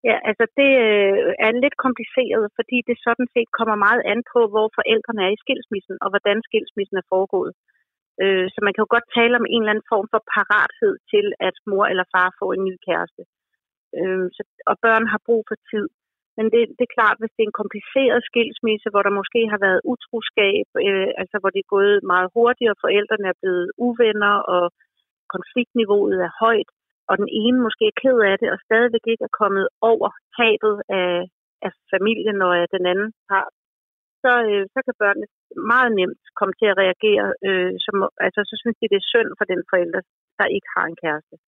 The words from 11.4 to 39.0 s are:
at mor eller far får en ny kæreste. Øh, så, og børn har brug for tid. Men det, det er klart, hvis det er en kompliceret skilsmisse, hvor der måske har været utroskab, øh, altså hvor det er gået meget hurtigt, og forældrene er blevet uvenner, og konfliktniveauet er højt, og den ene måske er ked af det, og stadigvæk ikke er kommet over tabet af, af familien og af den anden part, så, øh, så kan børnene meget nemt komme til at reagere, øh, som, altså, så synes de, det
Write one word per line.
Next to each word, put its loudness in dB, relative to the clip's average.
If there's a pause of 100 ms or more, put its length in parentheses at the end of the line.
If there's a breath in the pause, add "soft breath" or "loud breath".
at -6 (140)
mor 2
eller -2
far 2 (100)
får -4
en -4
ny -8 (120)
kæreste. -4 (760)
Øh, -2 (100)
så, -14 (280)
og 0 (100)
børn 4
har -4
brug 2
for -6 (120)
tid. -4 (500)
Men -2
det, 4 (140)
det 0
er -8
klart, 2
hvis -10
det -2
er 0
en -8
kompliceret 0
skilsmisse, -2
hvor 2
der 0
måske -2 (120)
har -4
været 4 (120)
utroskab, -2 (200)
øh, 0 (120)
altså -8
hvor 0
det -2
er -6
gået 4 (180)
meget 2
hurtigt, 2
og -6
forældrene 0
er -8
blevet -2 (220)
uvenner, 2 (200)
og 2 (720)
konfliktniveauet 0 (100)
er -10 (120)
højt, 2 (400)
og 4
den -2 (140)
ene 2
måske -2
er -4
ked 4 (120)
af 2
det, 0
og -8
stadigvæk 2
ikke -2
er -6
kommet 0 (260)
over 2 (300)
tabet 2 (240)
af, 0 (540)
af -6 (200)
familien 0
og 2 (100)
af 0
den -2
anden -2 (200)
part, -2 (680)
så, 4 (160)
øh, 0 (100)
så -2
kan -6
børnene 0 (440)
meget 2 (100)
nemt -4 (160)
komme -2
til 2
at 0
reagere, 2 (200)
øh, 0 (120)
som, -6 (320)
altså, -2 (100)
så -14
synes -4
de, -2
det 2